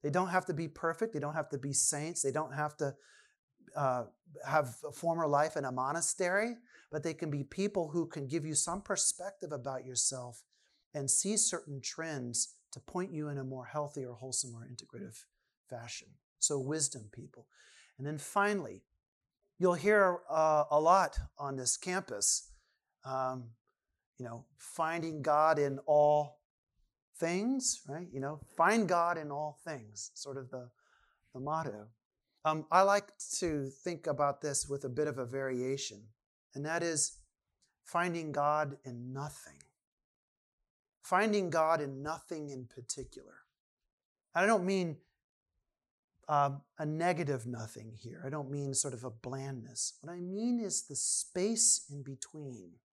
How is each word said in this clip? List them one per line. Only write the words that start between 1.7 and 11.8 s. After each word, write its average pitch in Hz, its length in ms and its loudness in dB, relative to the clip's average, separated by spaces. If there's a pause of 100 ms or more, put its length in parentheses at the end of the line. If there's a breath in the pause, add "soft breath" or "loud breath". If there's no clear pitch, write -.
saints. 156 480 0
They 135 100 2
don't 156 220 -2
have 151 240 -2
to, 139 180 -2 (800 soft breath)
uh, 131 300 0 (420)
have 139 280 2 (120)
a 143 40 -8
former 165 360 0
life 147 300 4
in 139 80 -2
a 127 60 -2
monastery, 175 840 0 (360 loud breath)
but 151 120 -4
they 160 100 -2
can 156 160 -4
be 143 140 -2
people 185 460 0
who 165 180 0
can 143 200 -8
give 151 180 -2
you 156 100 -4
some 180 260 0
perspective 180 680 -2
about 131 340 -6
yourself 123 560 -4 (540)
and 139 160 -2
see 208 260 2
certain 143 440 -2